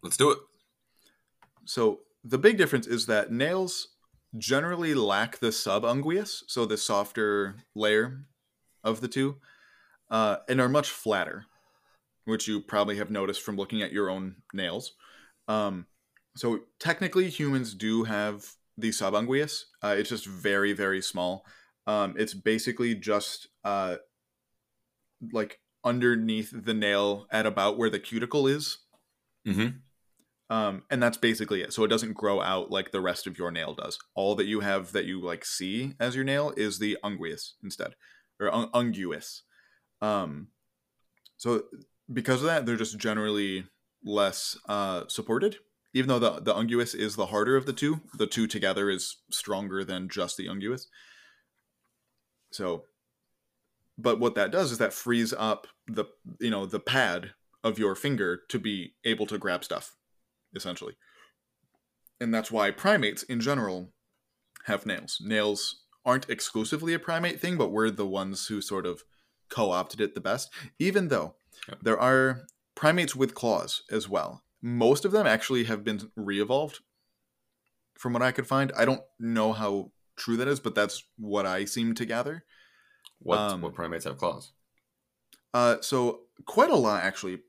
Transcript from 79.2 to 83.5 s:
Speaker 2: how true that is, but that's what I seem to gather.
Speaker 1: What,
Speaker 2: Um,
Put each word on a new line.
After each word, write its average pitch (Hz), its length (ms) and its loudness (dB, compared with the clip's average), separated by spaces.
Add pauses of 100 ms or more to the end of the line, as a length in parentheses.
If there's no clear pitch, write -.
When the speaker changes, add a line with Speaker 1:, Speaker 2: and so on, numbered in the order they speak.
Speaker 2:
how 101 380 -2 (260)
true 117 200 0
that 127 100 0
is, 139 120 2
but - 160 -4
that's 104 280 2 (140)
what 101 280 -2
I 95 200 0
seem 113 300 -2
to 120 100 -4
gather. 131 400 -4 (720)
Speaker 1:
What, 87 200 0
Speaker 2:
Um, 101 220 -2